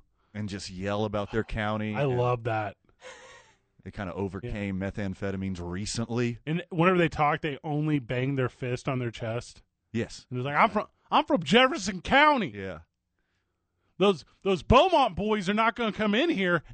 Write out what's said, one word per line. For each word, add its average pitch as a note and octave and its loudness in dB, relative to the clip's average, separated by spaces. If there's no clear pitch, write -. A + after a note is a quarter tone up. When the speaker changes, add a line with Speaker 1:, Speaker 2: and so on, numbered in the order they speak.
Speaker 1:
And G#2 -6
just F#2+ -8
yell G2 -2
about G#2 -4
their A2 0
county G#2+ -4
Speaker 2:
I C#3+ -2
Speaker 1:
and C3 0
Speaker 2:
love B2 0
that. A2 -4
Speaker 1:
they F#2+ -16
kinda F#2 -8
overcame G2 -6
methamphetamines F#2+ -4
recently. A2+ -4
Speaker 2:
And D#3+ -4
whenever F3+ 4
they D#3+ 4
talk, D3+ 0
they C#3+ -4
only D3+ 0
bang B2+ -2
their B2+ 0
fist B2 -6
on C3 -2
their A#2+ -4
chest. A#2 -8
Speaker 1:
Yes. - -6
Speaker 2:
And B2+ -6
it's B2+ -4
like, C#3+ -4
"I'm G3 6
from, G3+ -2
I'm C#4+ 4
from B3+ 2
Jefferson G#3 2
County." C4+ 4
Speaker 1:
Yeah. F#2+ -8
Speaker 2:
Those, F#3 2
those F#3 0
Beaumont C4+ 6
boys G#3 -2
are G#3 2
not A3+ 2
gonna A3+ -2
come G#3 0
in D4+ 2
here F#3 2